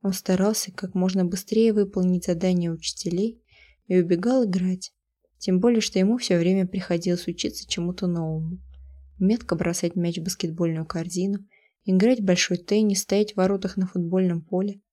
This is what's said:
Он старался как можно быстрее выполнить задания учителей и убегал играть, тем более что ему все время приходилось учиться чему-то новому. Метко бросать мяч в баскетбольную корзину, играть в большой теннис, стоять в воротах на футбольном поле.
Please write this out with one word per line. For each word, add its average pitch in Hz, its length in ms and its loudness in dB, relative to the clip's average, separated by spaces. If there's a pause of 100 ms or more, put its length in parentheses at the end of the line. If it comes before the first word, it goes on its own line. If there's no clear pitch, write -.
Он 196 100 -2
старался 190 600 0
как - 220 -8
можно 185 280 0
быстрее 208 480 0
выполнить 196 540 0
задания 180 440 0
учителей 175 720 -4 (460)
и 185 100 2
убегал 185 460 2
играть, 185 500 -2 (440)
тем 185 240 2
более 233 180 4
что - 180 -2
ему 202 200 4
все 196 200 0
время 185 300 2
приходилось 175 600 -2
учиться - 420 -6
чему-то 180 380 -4
новому. 165 520 -4 (580)
Метко 196 380 2
бросать 170 400 -2
мяч 170 220 -2
в 165 60 -8
баскетбольную 165 600 -4
корзину, 180 540 -4 (460)
играть 208 340 4
в 202 60 -2
большой 180 320 2
теннис, 208 460 0
стоять 208 300 0
в - 40 -6
воротах 190 400 0
на 190 100 0
футбольном 175 540 0
поле. 196 400 -4 (120)